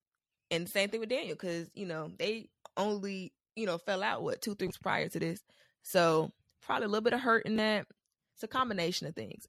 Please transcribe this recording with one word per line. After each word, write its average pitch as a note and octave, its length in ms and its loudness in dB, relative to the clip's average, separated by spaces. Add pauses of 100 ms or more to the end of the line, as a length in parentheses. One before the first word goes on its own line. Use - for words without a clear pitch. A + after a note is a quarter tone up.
(500)
And E3+ 180 0
same G3+ 220 2
thing A3+ 100 -2
with G#3+ 80 -6
Daniel, B3+ 280 0
'cause, E3+ 380 -4
you G3+ 120 -6
know, D#3+ 320 -6
they G#3+ 300 -2 (280)
only, G3 560 -2 (240)
you A3 100 -2
know, E3+ 120 0
fell F#3+ 240 -2
out, A3 200 0
what, - 180 -2
two, G#3 140 -4
three F#3 140 -4
weeks - 100 -8
prior F#3 300 0
to E3+ 100 -4
this. E3 240 -4 (400)
So D#3+ 500 4 (280)
probably B3 260 0
a - 20 -2
little G#3+ 140 0
bit A#3 120 4
of B3 60 2
hurt A3+ 260 4
in A3 100 0
that. G#3+ 300 2 (480)
It's - 100 -14
a G#3+ 40 -6
combination F#3 580 0
of D#3 80 -8
things. - 340 -10